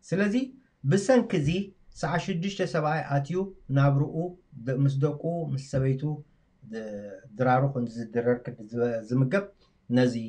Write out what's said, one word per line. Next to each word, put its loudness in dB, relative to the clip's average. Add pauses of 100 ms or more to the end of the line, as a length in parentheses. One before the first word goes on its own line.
ስለዚ 2 (480)
ብሰንኪ 4
እዚ 2 (460)
ሰዓ -4
ሽዱሽተ -4
ሰብኣይ 0
ኣትዩ -2 (320)
ናብርኡ 4 (420)
ደ-፣ -4
ምስ 2
ደቁ 0 (240)
ምስ -4
ሰበይቱ 0 (600)
ድ-፣ -10 (480)
ድራሩ 2
ክንዲ -2
ዝድረር 0
ክንዲ -10 (100)
ዝ-፣ -2
ዝምገብ 0 (440)
ነዚ 4 (140)